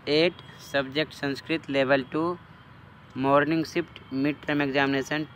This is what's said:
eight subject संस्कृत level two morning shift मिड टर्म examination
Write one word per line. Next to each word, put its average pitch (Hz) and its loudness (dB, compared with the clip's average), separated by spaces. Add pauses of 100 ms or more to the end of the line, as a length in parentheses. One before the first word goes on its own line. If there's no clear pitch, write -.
eight 160 4 (300)
subject 139 -2
संस्कृत 151 -4
level 135 4
two 156 -4 (960)
morning 143 4
shift - -6 (140)
मिड 139 0
टर्म 147 0
examination 139 0 (100)